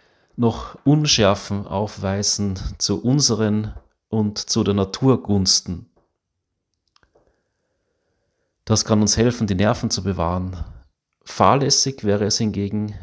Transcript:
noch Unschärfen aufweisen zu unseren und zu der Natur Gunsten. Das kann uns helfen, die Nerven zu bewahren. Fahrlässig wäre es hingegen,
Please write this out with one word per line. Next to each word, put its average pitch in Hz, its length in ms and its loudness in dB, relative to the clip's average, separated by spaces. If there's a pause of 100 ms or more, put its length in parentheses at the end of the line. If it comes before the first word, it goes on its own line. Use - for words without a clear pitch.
(360)
noch - 480 -2
Unschärfen 104 840 2
aufweisen 98 920 -4 (200)
zu - 240 -2
unseren 110 720 0 (340)
und 107 300 -2
zu - 260 -2
der 101 100 2
Natur 107 480 2
Gunsten. 98 640 0 (2750)
Das 107 200 0
kann 107 160 2
uns 104 160 2
helfen, 117 300 0
die 101 80 -2
Nerven 107 360 0
zu 95 120 -4
bewahren. 92 640 -4 (600)
Fahrlässig 131 800 2
wäre 104 200 0
es 101 140 -2
hingegen, 104 640 -4